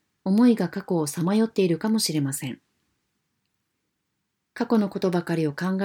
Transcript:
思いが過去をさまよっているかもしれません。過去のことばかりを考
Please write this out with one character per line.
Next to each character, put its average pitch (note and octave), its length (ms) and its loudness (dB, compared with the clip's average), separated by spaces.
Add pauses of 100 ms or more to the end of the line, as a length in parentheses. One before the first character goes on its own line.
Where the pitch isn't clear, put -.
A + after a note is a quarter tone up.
(240)
思 G#3+ 240 4
い A#3 80 6
が F3+ 140 -2
過 G3 120 -8
去 F#3 160 -4
を D3+ 100 0
さ E3 160 -6
ま F#3+ 120 0
よ A3 100 4
っ A3 40 -6
て G#3+ 120 0
い F#3 60 4
る E3 100 2
か A3 120 -4
も A3 100 2
し E3 140 -2
れ D3+ 80 0
ま C#3 100 0
せ C3+ 160 -8
ん。 A#2 120 -8 (1900)
過 A#3 140 -4
去 A3+ 100 2
の G#3 100 2
こ G3 120 -8
と F#3+ 120 0
ば E3+ 120 0
か E3+ 120 -4
り D#3+ 120 0
を C#3+ 60 -4
考 F#3 300 -4